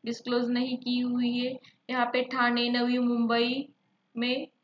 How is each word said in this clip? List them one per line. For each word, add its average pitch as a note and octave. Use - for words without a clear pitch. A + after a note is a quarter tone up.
disclose A#3+
नहीं B3+
की B3
हुई B3
है। B3
यहाँ B3
पे B3+
ठाणे, A#3+
नवी B3
मुंबई A#3+
में B3